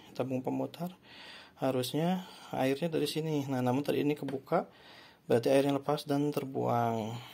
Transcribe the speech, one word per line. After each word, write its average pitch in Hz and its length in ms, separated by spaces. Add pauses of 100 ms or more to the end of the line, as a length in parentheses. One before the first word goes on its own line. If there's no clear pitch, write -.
(140)
tabung 131 320
pemutar. 135 500 (640)
Harusnya 147 640 (300)
airnya 139 400
dari 147 160
sini. 156 400
Nah, 131 100
namun 127 240
tadi 135 220
ini 147 100
kebuka, 139 540 (580)
berarti 123 220
airnya 139 320
lepas 147 260
dan 143 240
terbuang. 120 880 (140)